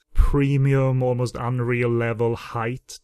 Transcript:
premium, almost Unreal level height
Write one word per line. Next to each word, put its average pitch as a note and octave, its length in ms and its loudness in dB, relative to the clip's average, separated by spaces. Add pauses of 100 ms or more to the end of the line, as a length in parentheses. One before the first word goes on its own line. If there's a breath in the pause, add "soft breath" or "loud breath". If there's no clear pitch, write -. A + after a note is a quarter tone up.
(140)
premium, C3+ 880 2
almost B2 380 -2
Unreal A#2+ 500 -2
level A#2 460 0
height A#2+ 680 -8